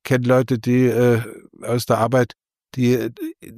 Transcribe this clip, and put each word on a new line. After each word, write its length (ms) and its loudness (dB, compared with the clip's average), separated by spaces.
kenn 180 0
Leute, 360 2
die, 280 2
äh, 340 2
aus 240 -4
der 120 2
Arbeit, 340 0
die, 200 2
äh, 160 -2